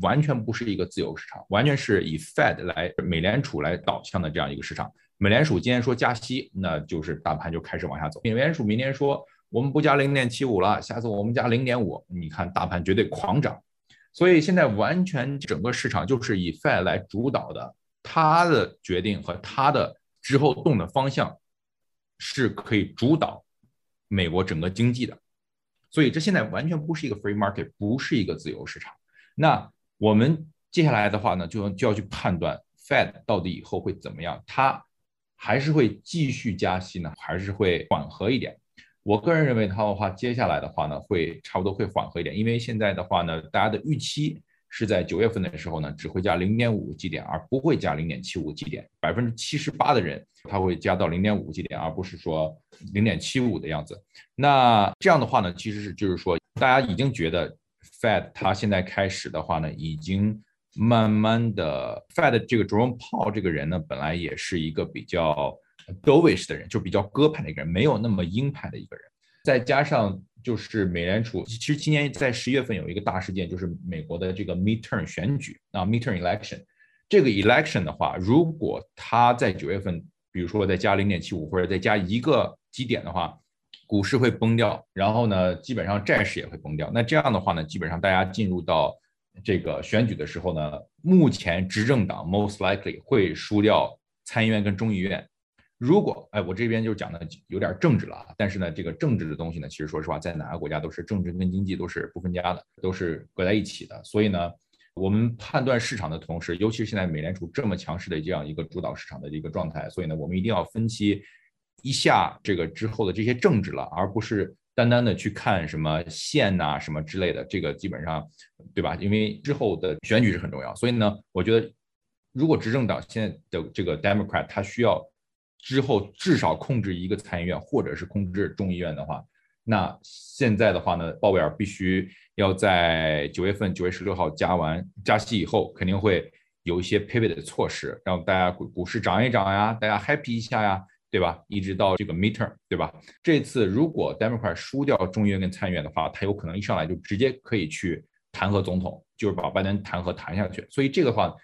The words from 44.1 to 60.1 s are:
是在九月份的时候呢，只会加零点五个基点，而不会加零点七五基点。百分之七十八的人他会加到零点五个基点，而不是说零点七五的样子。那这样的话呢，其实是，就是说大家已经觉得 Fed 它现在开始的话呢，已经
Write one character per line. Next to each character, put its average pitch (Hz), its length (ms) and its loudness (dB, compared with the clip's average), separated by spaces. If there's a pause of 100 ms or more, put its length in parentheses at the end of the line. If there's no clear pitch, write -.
是 - 160 -4
在 95 180 2
九 85 160 -2
月 113 80 4
份 104 140 -2
的 80 160 -4
时 - 100 -12
候 80 120 -4
呢， 73 140 -4
只 - 140 -12
会 90 140 -4
加 92 140 2
零 95 200 2
点 117 160 4
五 101 180 -2
个 - 40 -10
基 - 160 -8
点， - 140 -6
而 - 260 -6
不 135 100 0
会 135 160 4
加 80 200 0
零 80 120 -4
点 64 140 -6
七 - 160 -10
五 76 160 -6
基 - 120 -12
点。 - 220 -10 (120)
百 78 120 0
分 120 140 0
之 117 80 -2
七 - 240 -6
十 151 140 -4
八 139 240 2
的 113 40 6
人 76 240 -2 (200)
他 98 160 -2
会 92 160 2
加 92 200 2
到 87 120 2
零 85 160 0
点 104 120 4
五 82 120 -4
个 78 40 -10
基 82 120 -6
点， - 160 -8
而 80 120 -4
不 92 120 -6
是 85 140 -10
说 78 380 -2 (380)
零 104 100 2
点 - 160 2
七 - 200 -4
五 113 180 0
的 87 100 -8
样 78 160 -4
子。 - 160 -14 (360)
那 123 640 6
这 190 100 4
样 160 100 8
的 117 60 2
话 127 140 2
呢， 90 160 0
其 110 160 -8
实 104 100 -8
是， 101 100 -8
就 98 160 -2
是 90 80 0
说 85 220 -2 (240)
大 135 60 6
家 131 120 6
已 110 160 0
经 131 160 0
觉 82 200 -2
得 85 200 -2 (480)
Fed 101 320 2
它 - 220 0
现 104 160 -2
在 98 100 4
开 95 300 0
始 - 180 -8
的 78 140 -4
话 82 160 -2
呢， 78 160 -4
已 78 220 -6
经 98 440 0 (360)